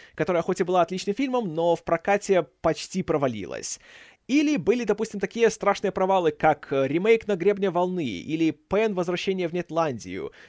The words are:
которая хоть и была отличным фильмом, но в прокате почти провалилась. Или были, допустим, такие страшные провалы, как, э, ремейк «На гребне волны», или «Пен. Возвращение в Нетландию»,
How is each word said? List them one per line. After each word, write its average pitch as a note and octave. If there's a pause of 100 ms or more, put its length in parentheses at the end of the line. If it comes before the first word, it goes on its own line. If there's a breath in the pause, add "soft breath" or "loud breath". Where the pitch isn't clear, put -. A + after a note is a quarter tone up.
(160 loud breath)
которая E3+
хоть F#3
и F#3
была F3+
отличным F#3
фильмом, B3
но E3
в -
прокате G3 (160)
почти E3
провалилась. G#2+ (480 loud breath)
Или D4
были, G#3+
допустим, G#3+
такие A3
страшные G3+
провалы, F#3
как, D3+
э, C3+
ремейк G3
«На G#3
гребне G3
волны», F3+
или D3
«Пен. G#3
Возвращение F3+
в D#3
Нетландию», B2+ (160 loud breath)